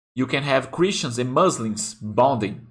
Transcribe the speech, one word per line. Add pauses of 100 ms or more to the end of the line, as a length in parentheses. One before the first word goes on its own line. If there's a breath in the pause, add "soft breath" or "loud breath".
(140)
You
can
have
Christians
and
Muslims
bonding,